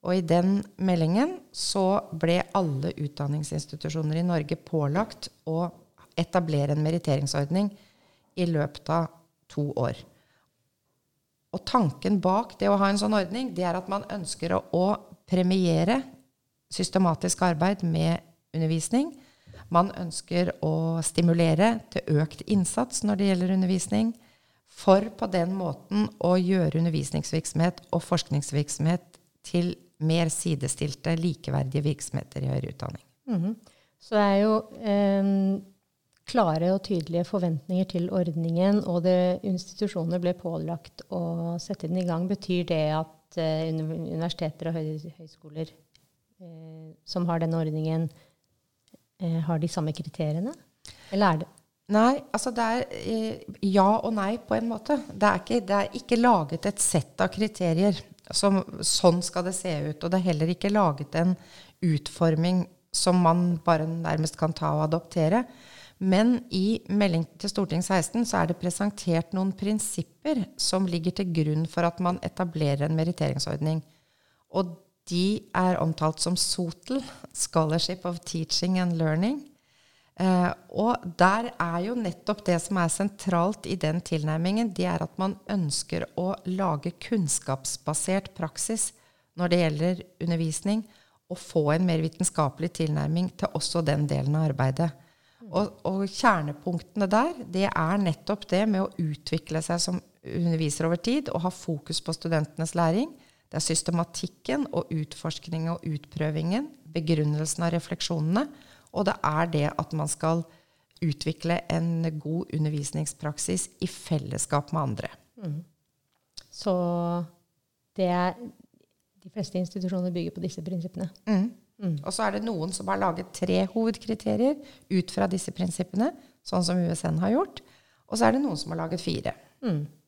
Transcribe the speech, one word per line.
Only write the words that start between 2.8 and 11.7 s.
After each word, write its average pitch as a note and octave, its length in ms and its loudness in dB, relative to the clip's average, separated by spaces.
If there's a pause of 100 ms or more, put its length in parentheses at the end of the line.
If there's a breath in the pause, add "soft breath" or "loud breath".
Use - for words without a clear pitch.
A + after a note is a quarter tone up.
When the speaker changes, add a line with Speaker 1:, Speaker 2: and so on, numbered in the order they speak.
Speaker 1:
utdanningsinstitusjoner D3+ 1200 -4
i E3 40 0
Norge E3+ 340 0
pålagt D#3+ 760 -2 (180)
å E3 240 -2 (440)
etablere D3+ 560 0
en D3+ 120 0
meritteringsordning D#3 920 0 (600 loud breath)
i F3+ 80 0
løpet D#3+ 460 -2
av E3 160 0 (400)
to D3 260 -4
år. - 220 0 (1600 soft breath)
Og - 140 -8
tanken G3 560 2